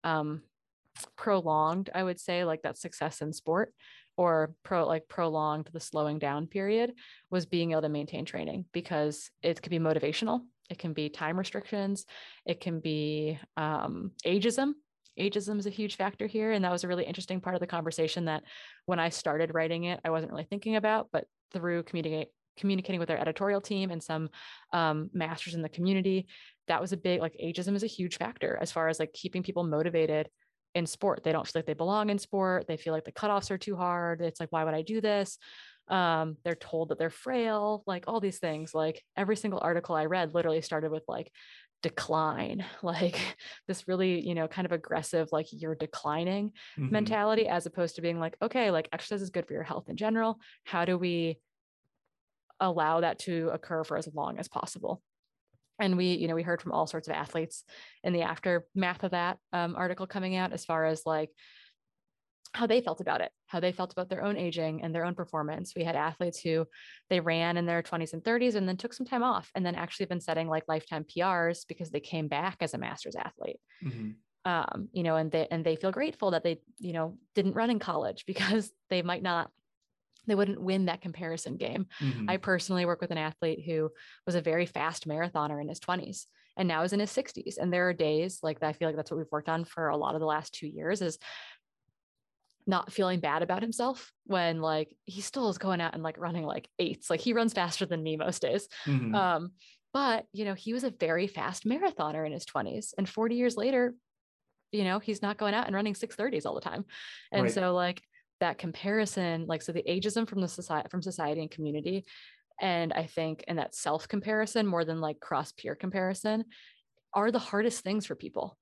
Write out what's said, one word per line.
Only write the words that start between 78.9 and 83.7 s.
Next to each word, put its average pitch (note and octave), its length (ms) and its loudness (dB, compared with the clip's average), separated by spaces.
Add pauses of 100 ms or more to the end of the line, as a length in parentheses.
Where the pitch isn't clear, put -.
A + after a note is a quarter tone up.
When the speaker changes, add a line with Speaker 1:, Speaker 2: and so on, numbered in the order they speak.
Speaker 1:
might F3 220 -2
not, F3 260 2 (800)
they G#3+ 80 4
wouldn't G3 260 4
win F#3+ 240 2
that F3 160 0
comparison E3 560 -6
game. - 280 -2 (160)
Speaker 2:
Mm-hmm. A#2 280 0
Speaker 1:
I F#3+ 80 4
personally F3+ 480 2
work E3+ 160 2
with F3 100 -4
an D#3+ 60 0
athlete D#3 480 -2
who D#3 260 0 (340)